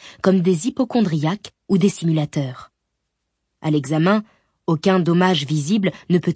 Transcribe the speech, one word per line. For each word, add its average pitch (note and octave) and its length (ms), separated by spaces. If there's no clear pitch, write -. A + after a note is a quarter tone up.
comme F#3+ 180
des F3+ 260
hypocondriaques F#3+ 840
ou G3 80
des F#3 120
simulateurs. D3+ 800
À D#3 80
l'examen, D#3 540
aucun F#3 340
dommage E3+ 460
visible E3 460
ne F3 80
peut E3 180